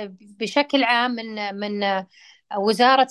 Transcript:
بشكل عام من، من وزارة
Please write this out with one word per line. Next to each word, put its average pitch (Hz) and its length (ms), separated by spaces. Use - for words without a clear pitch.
بشكل 277 640
عام 240 260
من، 214 440
من 202 480
وزارة 240 520